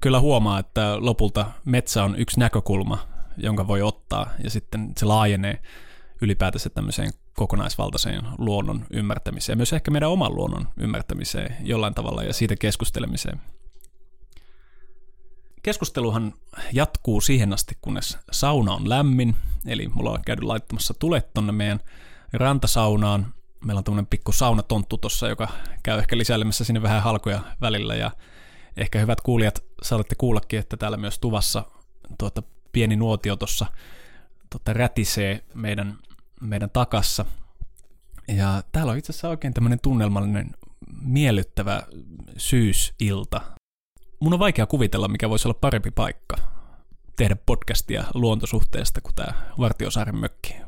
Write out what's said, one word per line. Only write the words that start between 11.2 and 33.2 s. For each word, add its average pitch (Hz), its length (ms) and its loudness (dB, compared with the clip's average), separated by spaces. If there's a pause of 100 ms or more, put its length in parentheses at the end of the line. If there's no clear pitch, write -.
jollain 107 340 -2
tavalla 110 280 -4
ja 104 100 -4
siitä 107 240 0
keskustelemiseen. - 840 -2 (2250)
Keskusteluhan 113 720 -2 (380)
jatkuu 120 480 2
siihen 107 320 4
asti, - 280 -4
kunnes - 380 -6 (140)
sauna 135 420 2
on 101 140 -2
lämmin, 127 480 4 (300)
eli 107 220 -4
mulla 113 220 0
on 107 160 -4
käynyt 117 180 -2
laittamassa 113 540 -2
tulet 156 360 0
tonne 104 180 0
meidän 104 280 0 (520)
rantasaunaan. 107 1000 4 (300)
Meillä 101 140 -2
on 95 60 -2
tommonen 104 220 0
pikku - 260 0
saunatonttu 113 680 2
tossa, 110 300 -2
joka - 200 -2 (340)
käy 110 160 0
ehkä 117 200 4
lisäilemässä 110 460 2
sinne 113 180 0
vähän 107 200 2
halkoja 107 380 0 (200)
välillä, 110 340 -2
ja 110 160 -2 (680)
ehkä - 240 0
hyvät 110 200 2
kuulijat 113 440 2 (180)
saatatte - 360 0
kuullakin, 113 400 2
että 107 180 -6
täällä 107 200 -4
myös 104 220 -4
tuvassa, 110 460 0 (540)
tuota, 107 240 -4 (300)
pieni 110 240 4
nuotio 107 400 0